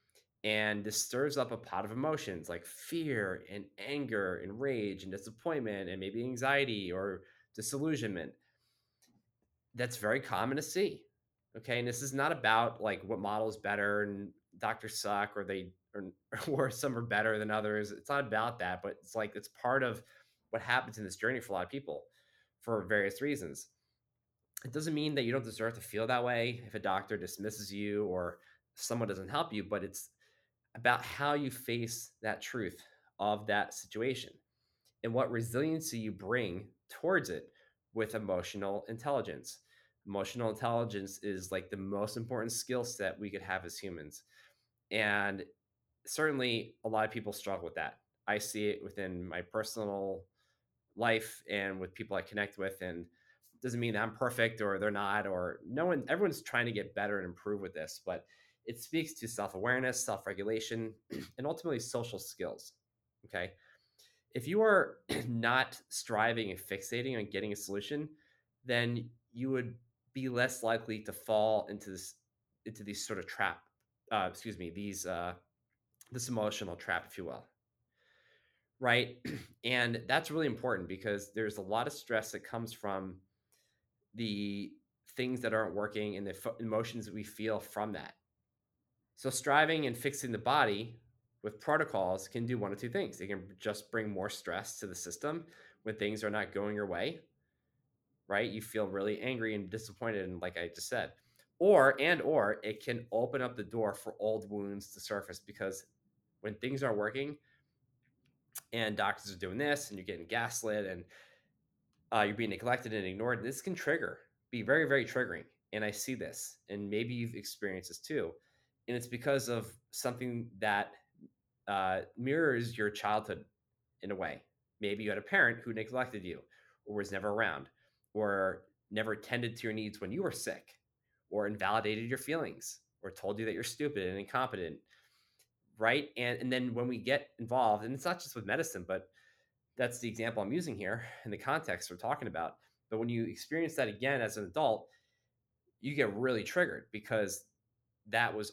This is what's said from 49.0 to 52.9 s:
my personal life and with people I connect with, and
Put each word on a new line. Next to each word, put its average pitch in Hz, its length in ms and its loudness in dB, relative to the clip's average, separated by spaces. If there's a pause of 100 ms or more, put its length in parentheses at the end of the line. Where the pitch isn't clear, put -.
my 87 160 -4
personal 98 840 -2 (720)
life 113 540 2
and 98 300 0
with 92 140 -6
people 98 220 -4
I 85 60 0
connect 101 360 -2
with, 95 240 -2
and 87 180 -4